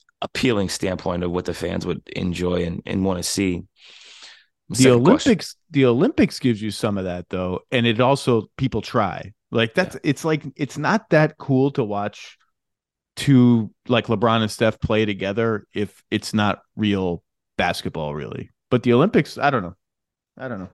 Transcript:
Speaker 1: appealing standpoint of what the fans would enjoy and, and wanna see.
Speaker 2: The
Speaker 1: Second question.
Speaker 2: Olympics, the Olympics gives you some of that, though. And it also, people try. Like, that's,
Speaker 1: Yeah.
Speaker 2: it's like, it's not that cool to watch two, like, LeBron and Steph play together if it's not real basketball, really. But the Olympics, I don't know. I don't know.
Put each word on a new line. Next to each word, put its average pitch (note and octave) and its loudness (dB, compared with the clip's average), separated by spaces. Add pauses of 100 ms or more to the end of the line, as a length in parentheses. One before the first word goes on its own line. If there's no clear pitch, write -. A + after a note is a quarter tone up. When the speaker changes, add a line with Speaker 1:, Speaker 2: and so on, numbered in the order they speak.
(200)
Speaker 1:
appealing G#2 0
standpoint F2+ -4
of F2 -2
what F2 -4
the F2 -6
fans F2 -6
would - -6
enjoy F2 -2
and, E2+ -8
and F#2+ -2
wanna F2+ -2
see. F#2 -2 (1080)
Speaker 2:
The - -8
Speaker 1:
Second B2 6
question. B3+ 4
Speaker 2:
Olympics, - 0 (140)
the C3+ 4
Olympics F3 2
gives A#2 0
you G#2+ -6
some G2+ -4
of F#2+ -4
that, F2 -8
though. F2+ -4 (100)
And A#2 2
it A#2 2
also, C3 2
people A#2+ -2
try. G2+ -4 (180)
Like, A2+ 0
that's, F#3 -2
Speaker 1:
Yeah. - -6
Speaker 2:
it's D3+ -2
like, D#3 -2 (120)
it's C#3 -6
not D#3+ -2
that D#3 2
cool C3+ 2
to C3+ -2
watch G#2 -6 (800)
two, B2 4 (160)
like, A#2 2
LeBron A2+ 2
and G#2+ -2
Steph A2 0
play A2 0
together G#2 -2
if - -6
it's - -4
not G#2 0 (160)
real F#2+ 0 (340)
basketball, D#2+ -4
really. - -12 (200)
But B2 0
the A#2+ 4
Olympics, D3+ 2
I C#3+ 0
don't A#2+ -2
know. F2 -10 (600)
I C3 -12
don't A2 -10
know. F2+ -14